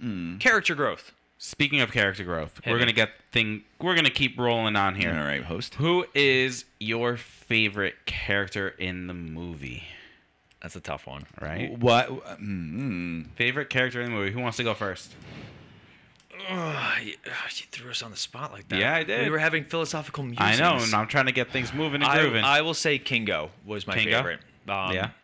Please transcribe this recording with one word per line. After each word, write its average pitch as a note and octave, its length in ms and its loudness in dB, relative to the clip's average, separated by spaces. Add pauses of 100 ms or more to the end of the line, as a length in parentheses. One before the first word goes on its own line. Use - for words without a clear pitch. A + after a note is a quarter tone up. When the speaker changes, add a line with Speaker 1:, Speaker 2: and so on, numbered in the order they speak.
Speaker 1:
Mm. F#2 360 -4
Speaker 2:
Character G3 360 4
growth. B2 380 -2 (280)
Speaker 3:
Speaking C#3+ 380 0
of A#2+ 140 2
character G2+ 320 2
growth, D#2+ 380 -4
Speaker 2:
Hit A#2+ 80 -2
Speaker 3:
we're A#2 60 4
Speaker 2:
it. - 40 2
Speaker 3:
gonna A#2 100 4
get A2 200 4 (200)
thing. G#2+ 320 0 (160)
We're F3 160 0
gonna D#3 140 6
keep C3 280 0
rolling A#2 380 2
on G2 200 4
here. F2 220 0
Speaker 1:
All D2+ 60 0
right, C#2+ 220 -2
host. E2+ 300 -6
Speaker 3:
Who F3 380 2
is C3 520 4 (160)
your A#2 340 0
favorite G#2+ 800 0 (100)
character G2+ 640 -2 (100)
in F2+ 300 -6
the F2+ 60 -8
movie? D#2+ 720 -10 (760)
Speaker 2:
That's E2+ 140 -14
a E2+ 60 -12
tough - 260 -8
one. C2+ 160 -12 (160)
Speaker 3:
Right? D#2+ 340 -6
Speaker 1:
Wh-, A#2+ 80 -10
what? A#2+ 280 6 (320)
Mm, F#2 320 -6
mm. F2 520 -6 (100)
Speaker 3:
Favorite B2+ 340 -2
character B2 320 0
in A#2+ 100 -6
the A2+ 60 -4
movie. G2 160 -2
Who B2 80 -4
wants A#2+ 160 -4
to B2+ 80 -2
go A2+ 80 2
first? G2 400 -6 (1400)
Speaker 2:
Ugh, E3 540 -2
you, G#2+ 100 -10 (120)
ugh, - 60 -10 (240)
you - 160 -10
threw B2 200 -12
us A#2 100 -4
on A2+ 100 -12
the F#2 60 -12
spot - 360 -8
like G2+ 160 -18
that. F2+ 100 0
Speaker 3:
Yeah, B2+ 160 4
I E3 80 0
did. G#2+ 220 0
Speaker 2:
We C#3+ 40 0
were D3+ 100 0
having D#3 260 2
philosophical D#3 580 -4
musings. A#2+ 180 -6
Speaker 3:
I G#2+ 160 6
know, D3 240 4
and A2+ 120 2
I'm G#2+ 140 2
trying C#3 180 4
to C3 60 4
get B2+ 200 -2
things B2 220 -2
moving C#3+ 280 0
and C#3+ 100 2
Speaker 2:
I, D3 100 6
Speaker 3:
grooving. A#2 220 4
Speaker 2:
I C#3+ 180 6
will D#3+ 120 -2
say D3+ 240 2
Kingo G2+ 540 0 (140)
was G#2 200 -8
my G2 100 -2
Speaker 3:
Kingo? G#2+ 220 4
Speaker 2:
favorite. E2+ 220 -2 (280)
Um, F#2+ 260 -2
Speaker 3:
Yeah. G2 160 -2 (140)